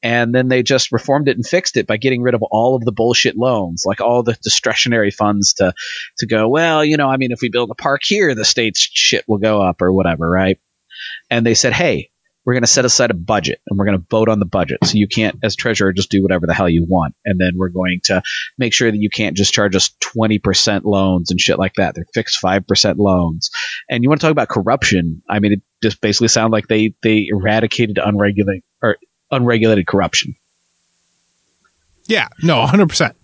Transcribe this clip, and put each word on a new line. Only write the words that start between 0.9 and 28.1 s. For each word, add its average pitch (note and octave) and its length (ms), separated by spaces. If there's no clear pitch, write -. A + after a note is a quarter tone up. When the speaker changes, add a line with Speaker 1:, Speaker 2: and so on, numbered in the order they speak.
Speaker 1:
reformed C#3 360
it C#3 80
and A#2+ 100
fixed - 320
it G#2+ 100
by G#2+ 100
getting B2 240
rid B2 140
of G#2+ 80
all A#2 320
of A#2 100
the A#2+ 60
bullshit A2+ 460
loans, G#2 480
like, G2 160
all A#2+ 220
the A2+ 180
discretionary A2 720
funds G#2 440
to, F#2 180
to B2 60
go, A2 220
"Well, D#3 380
you D3+ 120
know, C#3 120
I C3+ 80
mean, C3 140
if A#2+ 100
we B2 80
build A#2+ 200
a - 60
park C#3 280
here, F#3 300
the A2 120
state's A2 340
shit - 480
will G#2+ 120
go G#2+ 220
up," F2+ 200
or F#2 100
whatever, E2+ 380
right? F#2+ 280
And A#2 160
they A#2 80
said, A#2+ 200
"Hey, C3 360
we're B2 80
gonna B2 140
set B2+ 180
aside A#2+ 260
a - 20
budget F2+ 540
and G2 100
we're G2 80
gonna G2 240
vote A2 200
on G#2+ 100
the G2 60
budget. E2+ 400
So - 80
you G#2 140
can't, A2 360
as G#2 120
treasurer, G2+ 380
just G2 160
do G2 140
whatever F#2 240
the E2 60
hell F#2 160
you E2+ 180
want. E2 260
And G2 160
then F2+ 180
we're F#2 120
going F2+ 360
to G#2 180
make A#2+ 160
sure A#2+ 160
that G#2+ 80
you G#2 120
can't F#2+ 280
just G2 160
charge G#2 220
us - 240
twenty A2 400
percent G2 460
loans F#2+ 440
and F#2 100
shit - 200
like F#2 160
that. F#2 180
They're E2+ 200
fixed - 260
five F#2+ 260
percent G2 320
loans." F2+ 540
And A#2+ 140
you C3 60
wanna D3+ 100
talk D#3+ 120
about C#3 160
corruption? F#2+ 800
I G#2 100
mean, G2+ 120
it G2+ 100
just G#2+ 180
basically A2 260
sounded A2+ 260
like G#2+ 140
they, A2 260
they A2 260
eradicated G#2+ 720
unregulated, G2+ 640